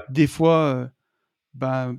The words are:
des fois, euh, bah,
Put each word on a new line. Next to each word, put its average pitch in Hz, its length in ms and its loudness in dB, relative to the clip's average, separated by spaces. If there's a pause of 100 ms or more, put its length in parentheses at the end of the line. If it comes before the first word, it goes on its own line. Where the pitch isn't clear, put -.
des 143 180 2
fois, 160 300 2 (180)
euh, 123 120 -6 (680)
bah, 131 460 -4